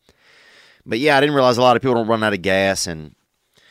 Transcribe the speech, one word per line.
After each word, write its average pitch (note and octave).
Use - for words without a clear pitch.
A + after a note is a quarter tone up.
But A2
yeah, C#3+
I -
didn't D3
realize B2+
a B2
lot B2
of A2+
people B2+
don't A2+
run A2
out G#2
of G2
gas, F#2+
and, D#2